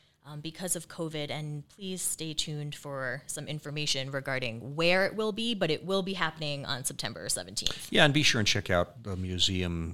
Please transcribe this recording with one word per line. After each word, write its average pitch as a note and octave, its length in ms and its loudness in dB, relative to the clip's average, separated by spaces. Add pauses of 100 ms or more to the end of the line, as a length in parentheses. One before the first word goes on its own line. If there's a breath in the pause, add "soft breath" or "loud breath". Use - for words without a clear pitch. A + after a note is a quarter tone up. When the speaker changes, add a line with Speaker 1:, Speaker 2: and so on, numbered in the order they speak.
(260 soft breath)
Speaker 1:
um, D3+ 160 -12
because D#3+ 340 -4
of E3+ 140 -6
covid. D#3 420 -4
And D3 380 -6
please F#3 320 -8
stay - 320 -4
tuned D3 420 -4
for C3+ 520 -6
some - 200 -8
information C#3+ 640 -2
regarding C3 640 -4
where F3 300 6
it F#3 100 -2
will A3 160 0
be, A3+ 240 -2
but F3+ 160 2
it D3+ 140 -2
will F#3+ 180 2
be F#3+ 120 -2
happening D#3+ 500 -4
on B2+ 180 -4
September G#2 460 -6
seventeenth. - 640 -4
Speaker 2:
Yeah, F3+ 120 8
and D3 100 10
be D3 100 6
sure - 160 6
and G#2+ 80 4
check - 220 2
out F2+ 340 4
the G2+ 120 -4
museum, F2+ 800 0